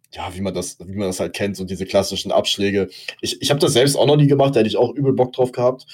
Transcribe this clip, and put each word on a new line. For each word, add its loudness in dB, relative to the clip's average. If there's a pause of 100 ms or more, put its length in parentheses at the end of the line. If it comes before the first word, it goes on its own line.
(140)
ja, -10
wie -8
man -4
das, -8
wie -14
man -4
das -6
halt -6
kennt, -4
so -8
diese -8
klassischen -2
Abschläge. 0 (340)
Ich, -6
ich -2
hab 0
das 2
selbst 4
auch 2
noch 4
nie 6
gemacht, 4
da 4
hätte 4
ich -2
auch 2
übel 2
Bock 0
drauf 0
gehabt. 0